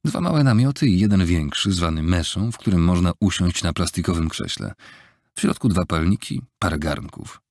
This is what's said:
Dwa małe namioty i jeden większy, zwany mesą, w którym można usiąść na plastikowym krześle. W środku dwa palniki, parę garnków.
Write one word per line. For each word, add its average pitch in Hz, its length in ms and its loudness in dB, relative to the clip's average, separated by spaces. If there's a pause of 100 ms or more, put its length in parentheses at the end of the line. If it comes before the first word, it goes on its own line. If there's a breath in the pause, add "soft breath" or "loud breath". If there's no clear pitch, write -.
Dwa 175 160 -2
małe 160 220 2
namioty 135 440 2
i 92 120 4
jeden 101 260 4
większy, 82 460 0
zwany 82 320 -2
mesą, 90 480 -2
w - 60 -12
którym 90 260 2
można 87 360 2
usiąść 90 440 0
na 85 100 -2
plastikowym 85 560 -2
krześle. - 440 -8 (640 loud breath)
W - 60 -6
środku - 280 0
dwa 90 160 2
palniki, 85 560 0 (180)
parę 80 200 -2
garnków. - 720 -8